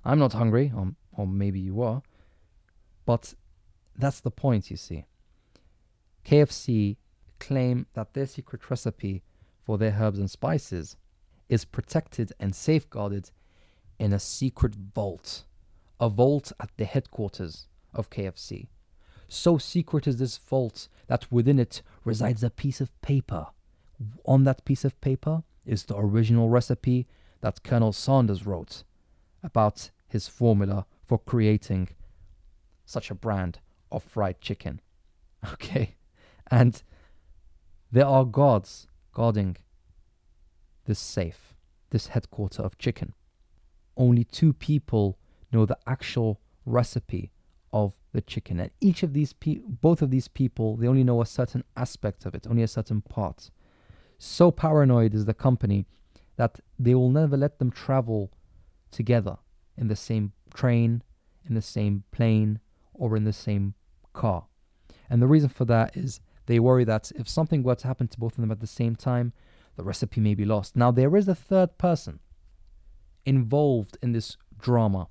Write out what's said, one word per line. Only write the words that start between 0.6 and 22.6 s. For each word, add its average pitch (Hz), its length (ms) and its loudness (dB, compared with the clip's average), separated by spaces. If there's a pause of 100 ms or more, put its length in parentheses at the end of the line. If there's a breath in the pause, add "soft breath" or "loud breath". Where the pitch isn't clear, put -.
or, 95 200 -4 (180)
or 101 160 -6
maybe 98 320 -2
you 95 220 -6
are. 123 200 -4 (1040)
But - 280 -2 (640)
that's 135 240 -2
the 120 100 -4
point, 117 400 0
you - 60 -12
see. 78 280 -12 (1160)
K 147 160 4
F 147 100 4
C 107 480 -2 (440)
claim 127 520 -2
that 110 200 -10
their 139 120 -6
secret - 440 -16
recipe 104 520 -6 (440)
for 107 120 -4
their 104 220 0
herbs 101 200 0
and 98 120 -4
spices 123 640 -6 (540)
is 117 160 0
protected - 760 -6
and 98 160 -4
safeguarded 104 760 -4 (680)
in 101 160 0
a 98 60 0
secret - 560 -4
vault, 98 680 -10 (560)
a 117 80 2
vault 127 540 2
at 107 160 -10
the 107 80 -2
headquarters - 840 -8 (260)
of - 160 -8
K 98 180 -8
F 92 100 -12
C. - 320 -16 (580 soft breath)
So 170 300 2
secret 156 500 -4
is 127 100 0
this 123 200 -4
vault - 500 -4 (200 soft breath)
that - 220 -4
within 123 300 4
it - 220 -2 (240 soft breath)
resides 113 400 -2
a 120 40 -2
piece - 300 -6